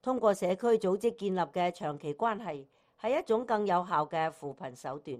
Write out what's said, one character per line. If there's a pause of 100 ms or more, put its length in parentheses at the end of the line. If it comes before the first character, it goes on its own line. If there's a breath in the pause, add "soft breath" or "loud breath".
通
過
社
區
組
織
建
立
嘅
長
期
關
係， (340 soft breath)
係
一
種
更
有
效
嘅
扶
貧
手
段。